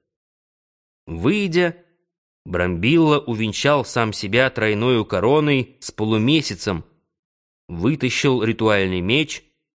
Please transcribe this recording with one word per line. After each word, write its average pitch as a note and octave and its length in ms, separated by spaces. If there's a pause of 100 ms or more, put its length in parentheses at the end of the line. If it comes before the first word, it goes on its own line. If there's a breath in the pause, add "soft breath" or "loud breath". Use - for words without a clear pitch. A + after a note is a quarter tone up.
(1080)
Выйдя, E3+ 680 (680)
Брамбилла G2 720
увенчал A2+ 680
сам A2+ 300
себя A#2 340
тройною A2 560
короной C3 760
с - 100
полумесяцем, A2 920 (840)
вытащил B2+ 720
ритуальный G2+ 600
меч, C3+ 420 (320)